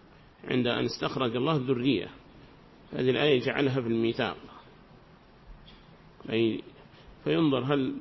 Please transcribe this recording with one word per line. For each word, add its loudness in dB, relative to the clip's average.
عند 0
أن 0
استخرج -2
الله 2
الذرية، 0
هذه 2
الآية 4
جعلها 0
في -6
الميثاق، 0
أي 0
فينظر 2
هل 0